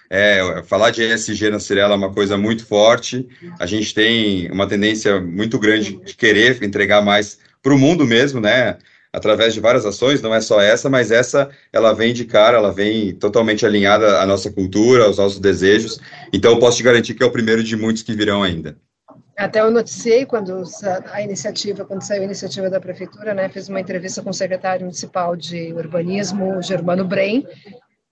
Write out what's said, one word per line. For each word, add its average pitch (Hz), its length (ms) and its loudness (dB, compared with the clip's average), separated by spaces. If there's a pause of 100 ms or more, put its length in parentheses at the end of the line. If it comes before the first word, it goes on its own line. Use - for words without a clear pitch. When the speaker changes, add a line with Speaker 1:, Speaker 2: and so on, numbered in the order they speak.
Speaker 1:
é, 92 540 2
falar 104 280 2
de 113 100 -4
E 113 120 0
S 113 200 -6
G 104 160 0
na 104 120 -4
Cirela 101 320 2
é 98 40 0
uma 98 160 -4
coisa 101 240 0
muito 113 280 -2
forte, 120 600 2 (320)
a - 80 -6
gente 107 280 -4
tem 107 580 0
uma 98 160 -2
tendência 107 540 0
muito 104 360 -6
grande 104 380 0
de - 180 -20
querer 117 480 2
entregar 104 400 2
mais 104 380 0 (220)
pro 143 160 4
mundo 143 300 4
mesmo, 123 340 2
né, 107 380 0 (340)
através 107 400 2
de 107 60 -6
várias 117 260 2
ações, 123 340 0
não 110 140 -4
é 110 80 2
só 110 180 2
essa, 113 300 2
mas 123 220 2
essa, 131 360 2 (240)
ela 110 220 4
vem 113 180 0
de 120 140 -6
cara, 113 320 4
ela 101 140 2
vem 104 420 -2
totalmente 107 540 0
alinhada 104 520 4
à 95 60 0
nossa 98 260 -2
cultura, 104 520 4
aos 101 160 2
nossos 98 200 0
desejos, 98 600 2 (340)
então 117 200 4
eu - 60 4
posso 120 180 4
te 117 60 -6
garantir 117 300 4
que 110 80 -4
é 127 40 2
o 117 60 2
primeiro 113 320 0
de 113 140 -4
muitos 110 240 -2
que 113 140 -8
virão 101 260 0
ainda. 80 340 -4 (640)
Speaker 2:
Até 202 220 -2
eu 220 100 2
noticiei 233 560 0
quando 190 400 -6
sa-, 190 460 -6
a 208 100 -8
iniciativa, 202 640 -8
quando 190 160 -10
saiu 196 220 -6
a - 20 -4
iniciativa 190 420 -8
da 185 120 -2
prefeitura, 180 560 -12
né, 190 120 -4
fiz 185 220 -12
uma 190 100 -6
entrevista 185 440 -8
com 196 80 -8
o - 20 -6
secretário 185 520 -4
municipal 175 500 -6
de 165 380 -10
urbanismo, 185 880 -4
Germano 180 420 -2
Brem, 196 400 -2 (680)